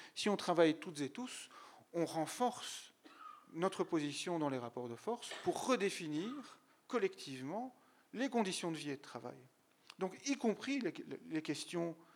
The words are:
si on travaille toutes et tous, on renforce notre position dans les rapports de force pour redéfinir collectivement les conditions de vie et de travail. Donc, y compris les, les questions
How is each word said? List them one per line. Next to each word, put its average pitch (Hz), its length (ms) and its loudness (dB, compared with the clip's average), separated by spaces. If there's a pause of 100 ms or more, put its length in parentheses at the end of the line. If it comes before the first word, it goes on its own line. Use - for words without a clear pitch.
(140)
si - 160 2
on 196 80 6
travaille 160 400 8
toutes 151 240 -6
et 131 80 0
tous, - 400 -8 (420)
on 170 140 2
renforce - 880 -2 (580)
notre 185 320 2
position 160 540 0
dans 151 100 4
les 135 80 0
rapports 123 320 -4
de 117 80 -6
force - 320 -4 (140)
pour - 240 0
redéfinir 196 920 0 (300)
collectivement 190 880 -2 (380)
les 254 160 0
conditions 190 400 2
de 160 80 -2
vie 147 100 -6
et 143 80 -2
de - 60 -12
travail. 123 340 -10 (600)
Donc, 180 180 -2 (100)
y 277 120 2
compris 254 400 0
les, 233 160 0 (340)
les 156 140 0
questions 165 520 -2 (220)